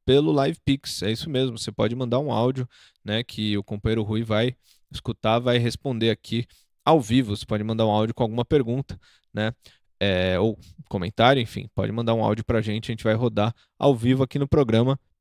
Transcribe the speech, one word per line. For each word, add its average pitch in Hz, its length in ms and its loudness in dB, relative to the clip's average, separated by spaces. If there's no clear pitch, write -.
pelo 147 280 4
Live 147 320 0
Pix. - 380 -4
É 104 100 -2
isso 156 180 -8
mesmo, 131 260 -2
você - 140 -8
pode 110 240 -2
mandar 123 240 -2
um 143 140 -2
áudio, 123 360 0
né, 107 180 -2
que 107 340 -4
o 98 60 -4
companheiro 110 400 -2
Rui 107 220 -2
vai 110 320 0
escutar, 113 480 -2
vai 123 200 2
responder 117 520 -2
aqui 113 380 -4
ao 156 160 6
vivo. 110 360 0
Você - 100 -14
pode 104 160 -2
mandar 113 240 0
um 107 40 2
áudio 110 220 2
com 127 120 -2
alguma 117 200 -2
pergunta, 131 540 -2
né, 107 220 -4
é, 92 400 0
ou 107 180 0
comentário, 117 520 2
enfim, 107 320 -8
pode 107 200 -4
mandar 113 220 -2
um 110 100 0
áudio 110 200 -2
pra 113 160 0
gente, 107 300 -6
a - 20 -6
gente 110 120 -10
vai 110 100 2
rodar 110 400 0
ao 143 160 4
vivo 127 300 2
aqui - 120 -4
no 143 120 -2
programa 127 500 2